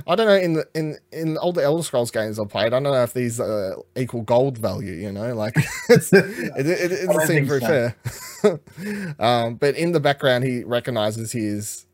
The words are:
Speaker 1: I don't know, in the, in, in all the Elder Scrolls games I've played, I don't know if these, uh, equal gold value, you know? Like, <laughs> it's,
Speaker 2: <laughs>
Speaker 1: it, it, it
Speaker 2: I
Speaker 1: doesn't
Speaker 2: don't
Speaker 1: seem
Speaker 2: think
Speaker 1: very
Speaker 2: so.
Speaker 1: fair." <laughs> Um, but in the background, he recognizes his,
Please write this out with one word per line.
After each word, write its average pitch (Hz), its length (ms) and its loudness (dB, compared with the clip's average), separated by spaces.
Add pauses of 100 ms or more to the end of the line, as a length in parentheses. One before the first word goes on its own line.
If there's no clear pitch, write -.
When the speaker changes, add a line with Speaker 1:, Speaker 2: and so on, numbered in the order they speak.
Speaker 1:
I 170 100 0
don't 226 120 2
know, 202 80 8
in 180 180 2
the, 156 220 0
in, 156 220 -4 (140)
in 160 260 -4
all 175 140 0
the 170 120 0
Elder 151 180 2
Scrolls 123 300 -2
games 110 280 -2
I've 104 100 -4
played, 110 180 0
I - 20 0 (100)
don't 139 40 -2
know 139 200 2
if 117 100 -4
these, 120 260 -2
uh, 98 380 -2 (180)
equal 123 260 -4
gold 123 380 2
value, 98 340 -4
you 95 180 -8
know? 107 220 -6
Like, 110 220 -4 (180)
<laughs> - 160 -10
it's, - 240 6
Speaker 2:
<laughs> - 0 -
Speaker 1:
it, 190 100 8 (320)
it, 139 120 0
it 175 420 0
Speaker 2:
I - 40 4
Speaker 1:
doesn't - 20 4
Speaker 2:
don't 160 120 2
Speaker 1:
seem 151 200 2
Speaker 2:
think - 0 -
Speaker 1:
very 143 140 0
Speaker 2:
so. 123 60 0
Speaker 1:
fair." 120 260 2 (460)
<laughs> 196 800 -4
Um, 117 360 0
but 143 200 0
in 170 180 0
the 165 60 2
background, 139 440 2
he 123 200 -2
recognizes 113 680 -2
his, 107 640 -6